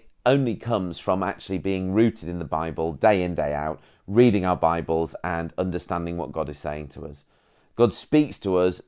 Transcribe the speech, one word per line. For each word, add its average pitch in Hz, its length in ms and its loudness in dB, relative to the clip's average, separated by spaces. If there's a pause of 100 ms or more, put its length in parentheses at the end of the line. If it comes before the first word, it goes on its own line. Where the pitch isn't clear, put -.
(240)
only 127 320 2
comes 98 420 -4
from 95 240 0
actually 95 360 -4
being 92 340 -2
rooted 110 360 2
in 87 100 -6
the 82 60 -6
Bible 80 500 -4
day 101 280 4
in, 90 120 -2
day 73 180 -2
out, 76 280 -4 (260)
reading 101 380 6
our 90 120 2
Bibles 82 640 0
and 85 360 -6
understanding 85 580 -4
what 73 160 -8
God 78 160 -4
is 73 100 -10
saying 76 300 -8
to 73 180 -14
us. 76 180 -18 (520)
God 113 160 4
speaks 151 480 0
to 95 160 0
us 92 320 2